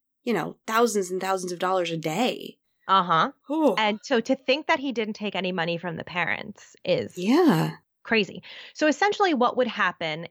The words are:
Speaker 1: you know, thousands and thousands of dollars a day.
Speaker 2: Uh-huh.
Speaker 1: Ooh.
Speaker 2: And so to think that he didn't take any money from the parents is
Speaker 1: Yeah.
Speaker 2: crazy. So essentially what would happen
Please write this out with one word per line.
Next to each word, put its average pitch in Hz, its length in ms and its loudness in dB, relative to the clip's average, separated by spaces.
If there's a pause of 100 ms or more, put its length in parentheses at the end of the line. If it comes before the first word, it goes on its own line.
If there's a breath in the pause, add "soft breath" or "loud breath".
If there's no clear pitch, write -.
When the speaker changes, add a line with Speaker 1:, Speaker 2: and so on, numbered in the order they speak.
(220)
Speaker 1:
you 240 100 -2
know, 165 260 -4 (100)
thousands 220 420 2
and 185 100 -4
thousands 185 300 -2
of 175 80 -6
dollars 180 320 0
a 165 60 -4
day. 165 640 -2 (280)
Speaker 2:
Uh-huh. 180 460 4 (180)
Speaker 1:
Ooh. 294 240 4
Speaker 2:
And 214 300 0
so 240 160 0
to 254 160 0
think 294 320 -2
that 320 100 2
he 269 140 -6
didn't 214 220 -4
take 208 200 -6
any 185 180 -4
money 170 240 -2
from 165 200 -8
the - 80 -10
parents - 800 -6
is - 340 -2
Speaker 1:
Yeah. 190 540 4 (320)
Speaker 2:
crazy. 214 400 -2 (300 loud breath)
So 302 120 0
essentially 381 480 2
what 240 220 2
would 247 100 2
happen 175 640 -4